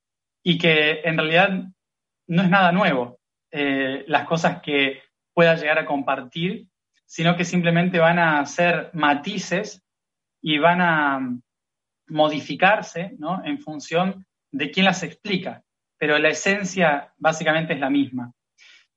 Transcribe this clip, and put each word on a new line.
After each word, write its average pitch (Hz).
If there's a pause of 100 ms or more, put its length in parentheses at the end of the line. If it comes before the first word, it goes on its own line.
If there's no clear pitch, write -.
(440)
y 165
que 156
en 160
realidad 180 (600)
no 175
es 185
nada 190
nuevo, 143 (320)
eh, 139
las 147
cosas 165
que 139 (320)
pueda 165
llegar 156
a 156
compartir, 143 (380)
sino 170
que 175
simplemente 175
van 170
a 151
ser 170
matices 175 (580)
y 151
van 175
a 151 (880)
modificarse, 156
¿no? 160
En 147
función 180 (260)
de 143
quién 190
las 175
explica, 160 (340)
pero 147
la 156
esencia 180
básicamente 160
es 135
la 135
misma. 127 (640)